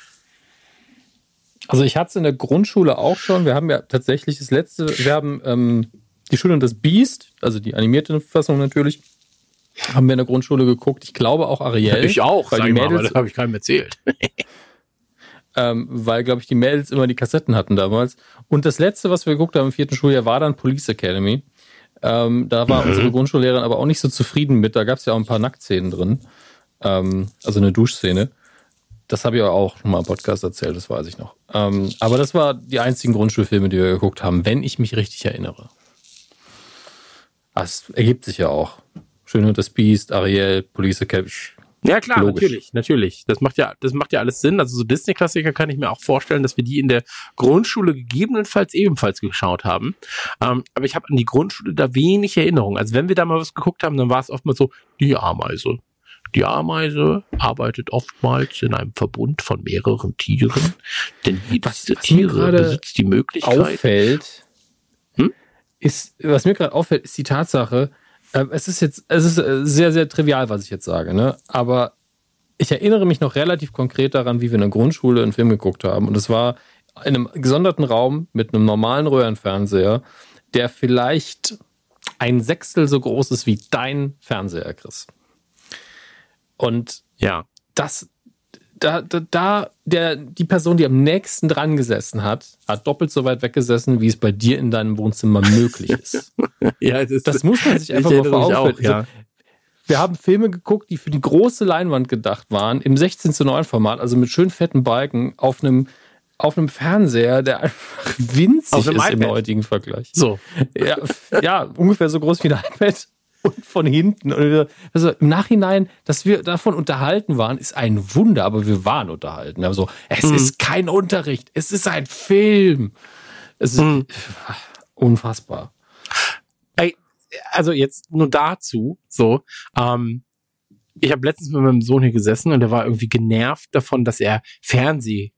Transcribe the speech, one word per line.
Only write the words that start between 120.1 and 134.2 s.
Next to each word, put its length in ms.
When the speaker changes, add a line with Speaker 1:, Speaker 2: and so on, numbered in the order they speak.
Speaker 2:
Mhm. 100
Speaker 1:
ist 240
kein 300
Unterricht, 640
es 160
ist 160
ein 200
Film. 840
Es 140
ist 60
Speaker 2:
Mhm. 260
Speaker 1:
unfassbar. 800
Speaker 2:
Ey, 200
also 220
jetzt 400
nur 180
dazu, 680
so, 340
ähm, 460
ich 120
hab 120
letztens 260
mit 120
meinem 180
Sohn 220
hier 100
gesessen 400
und 80
der 100
war 140
irgendwie 240
genervt 640
davon, 320
dass 160